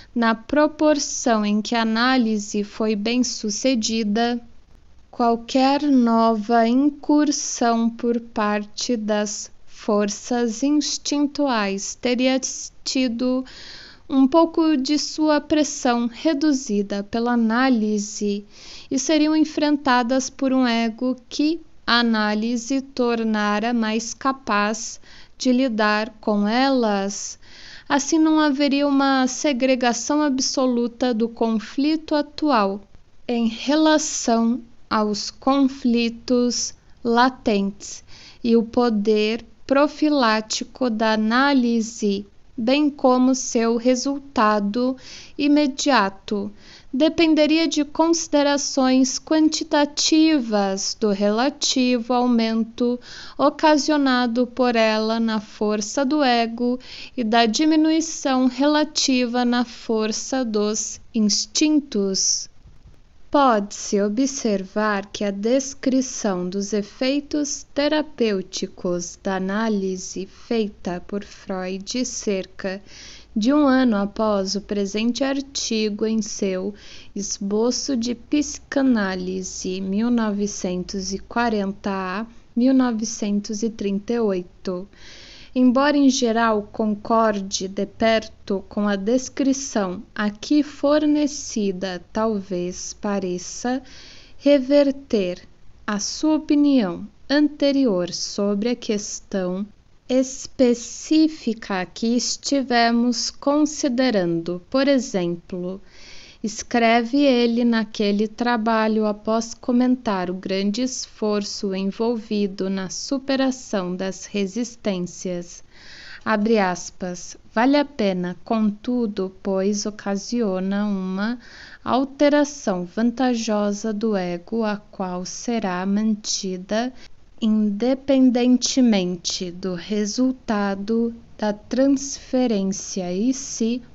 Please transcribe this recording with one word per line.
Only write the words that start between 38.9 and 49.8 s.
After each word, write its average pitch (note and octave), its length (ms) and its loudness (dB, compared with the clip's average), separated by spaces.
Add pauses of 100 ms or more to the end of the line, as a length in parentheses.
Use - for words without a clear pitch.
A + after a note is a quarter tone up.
profilático C4 1200 2
da A3 240 2
análise, A3+ 1120 2 (320)
bem C#4 320 2
como B3+ 460 4
seu A#3 420 0
resultado B3 1200 0 (400)
imediato, B3+ 1120 0 (400)
dependeria D#4+ 760 4
de D4+ 180 -2
considerações C#4+ 1300 2
quantitativas D4 1800 2